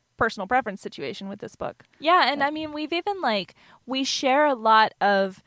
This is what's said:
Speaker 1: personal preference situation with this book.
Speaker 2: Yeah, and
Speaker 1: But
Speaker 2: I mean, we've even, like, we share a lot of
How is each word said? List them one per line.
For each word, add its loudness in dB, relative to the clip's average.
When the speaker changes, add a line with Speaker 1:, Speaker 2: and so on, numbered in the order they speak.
Speaker 1:
personal -2
preference -2
situation -10
with -12
this -14
book. -10
Speaker 2:
Yeah, 4
and -2
Speaker 1:
But 0
Speaker 2:
I 0
mean, -8
we've -8
even, -4
like, -2
we -4
share 2
a 2
lot 4
of 2